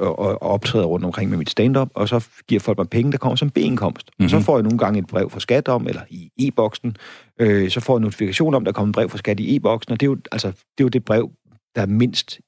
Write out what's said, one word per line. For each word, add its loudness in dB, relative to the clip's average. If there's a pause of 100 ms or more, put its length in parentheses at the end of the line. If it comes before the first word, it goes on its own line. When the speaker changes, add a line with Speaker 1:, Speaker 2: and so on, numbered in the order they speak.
Speaker 1:
og, -2
og, -2
og -
optræder 0
rundt 0
omkring -2
med 0
mit -4
stand-up, 2
og -2
så -2 (220)
giver 2
folk -2
mig -2
penge, 0
der -2
kommer -2
som 0
B-indkomst. -2 (120)
Og 4
så 6
Speaker 2:
Mhm. 4
Speaker 1:
får 4
jeg 4
nogle 2
gange 2
et -2
brev -2
fra -10
skat 0
om, 0
eller -6
i -16
e-boksen, -2 (440)
øh, 4
så -2
får 2
jeg 4
en 2
notifikation 0
om, 0
der 0
kommer 0
et -2
brev 0
fra -10
skat -2
i 0
e-boksen, -2
og -2
det 2
er 2
jo, 0 (160)
altså, -4
det -6 (260)
er 4
jo 2
det 0
brev, 0 (460)
der 0
er 0
mindst 0